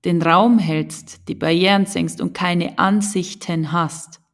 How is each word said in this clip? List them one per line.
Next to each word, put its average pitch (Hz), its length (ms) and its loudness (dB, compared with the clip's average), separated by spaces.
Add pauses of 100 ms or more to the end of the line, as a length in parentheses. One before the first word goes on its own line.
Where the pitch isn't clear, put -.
den 175 160 0
Raum 202 380 4
hältst, 156 680 -4
die - 80 -6
Barrieren 185 520 2
senkst 165 340 -6
und 180 120 -4
keine 175 440 -2
Ansichten 185 920 -2
hast - 500 -6 (120)